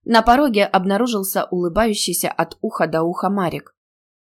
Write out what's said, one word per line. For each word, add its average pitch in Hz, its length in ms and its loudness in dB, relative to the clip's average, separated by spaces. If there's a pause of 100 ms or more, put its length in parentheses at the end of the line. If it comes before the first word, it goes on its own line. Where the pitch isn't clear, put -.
На 226 160 4
пороге 240 420 4
обнаружился 196 880 0
улыбающийся 180 800 -2
от - 300 -4
уха 190 260 -2
до 160 160 -2
уха 180 260 -2
Марик. 175 460 -4 (500)